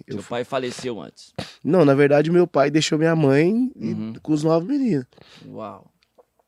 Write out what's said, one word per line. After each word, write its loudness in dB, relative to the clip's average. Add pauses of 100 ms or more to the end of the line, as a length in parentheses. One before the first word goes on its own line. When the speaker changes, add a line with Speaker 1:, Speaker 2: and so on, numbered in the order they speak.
Speaker 1:
Eu -12
Speaker 2:
Seu -10
Speaker 1:
fu- -18
Speaker 2:
pai -6
faleceu -8
antes? -20 (320)
Speaker 1:
Não, 4
na 6
verdade, 4
meu 4
pai 2
deixou 0
minha 0
mãe 2
e -10
Speaker 2:
Uhum. -8 (100)
Speaker 1:
com -4
os -2
nove 0
meninos. -2 (420)
Speaker 2:
Uau. -16 (580)